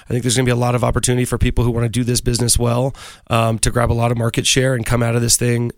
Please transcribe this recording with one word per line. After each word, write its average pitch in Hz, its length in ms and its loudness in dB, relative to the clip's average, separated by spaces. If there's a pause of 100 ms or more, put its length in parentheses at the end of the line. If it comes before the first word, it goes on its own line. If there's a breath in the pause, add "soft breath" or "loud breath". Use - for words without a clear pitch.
I - 60 -20
think 117 140 -2
there's 120 120 -2
gonna 131 100 2
be 123 60 2
a 120 40 0
lot 123 200 0
of 117 80 -2
opportunity 123 400 0
for 123 140 -2
people 123 260 0
who 120 80 0
wanna 117 180 -2
do 120 140 -2
this 120 160 0
business 117 400 0
well, 120 340 0 (360 loud breath)
um, 113 300 2
to 117 120 0
grab 120 180 2
a 120 40 2
lot 117 180 0
of 120 60 -2
market 117 280 -2
share 131 300 2
and 113 100 -4
come 120 160 0
out 117 140 0
of 120 60 0
this 117 160 2
thing 120 400 0